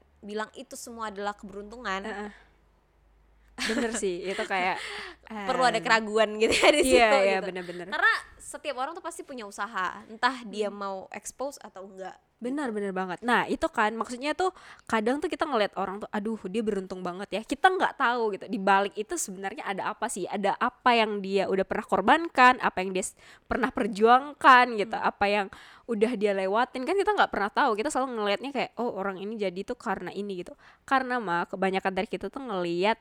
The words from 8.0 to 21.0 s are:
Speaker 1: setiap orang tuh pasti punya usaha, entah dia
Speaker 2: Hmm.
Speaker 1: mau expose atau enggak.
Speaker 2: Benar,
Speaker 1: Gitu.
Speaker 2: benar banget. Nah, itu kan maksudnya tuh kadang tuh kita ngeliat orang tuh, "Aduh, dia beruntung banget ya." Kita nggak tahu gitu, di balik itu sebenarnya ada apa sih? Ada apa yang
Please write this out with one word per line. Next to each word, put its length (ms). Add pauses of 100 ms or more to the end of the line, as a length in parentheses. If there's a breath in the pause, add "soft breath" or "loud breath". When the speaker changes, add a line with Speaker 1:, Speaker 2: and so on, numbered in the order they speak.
Speaker 1:
setiap 400
orang 160
tuh 140
pasti 160
punya 240
usaha, 580
entah 400
dia 220
Speaker 2:
Hmm. 160
Speaker 1:
mau 160 (120)
expose 520
atau 240
enggak. 320 (200)
Speaker 2:
Benar, 300
Speaker 1:
Gitu. 80
Speaker 2:
benar 160
banget. 300
Nah, 240
itu 240
kan 240
maksudnya 400
tuh 160 (340 loud breath)
kadang 380
tuh 80
kita 160
ngeliat 320
orang 240
tuh, 80
"Aduh, 340
dia 160
beruntung 460
banget 260
ya." 120
Kita 260
nggak 260
tahu 380
gitu, 140
di 100
balik 400
itu 160
sebenarnya 500
ada 300
apa 160
sih? 160
Ada 320
apa 340
yang 300